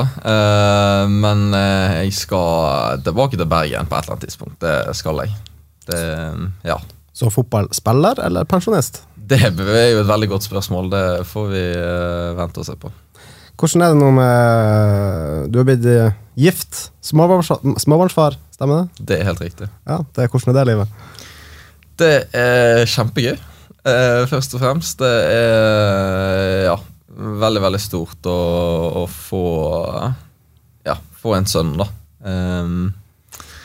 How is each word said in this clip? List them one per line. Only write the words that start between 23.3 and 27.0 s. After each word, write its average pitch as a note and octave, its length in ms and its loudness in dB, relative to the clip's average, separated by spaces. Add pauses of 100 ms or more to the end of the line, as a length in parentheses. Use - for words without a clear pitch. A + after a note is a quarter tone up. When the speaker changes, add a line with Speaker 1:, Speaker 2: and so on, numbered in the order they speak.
Speaker 1:
eh, B2 880 0
først C3 300 -4
og C3 80 -2
fremst. D3+ 400 -2
Det B2 80 2 (160)
er, G2 1400 2
ja, F2+ 80 0 (420)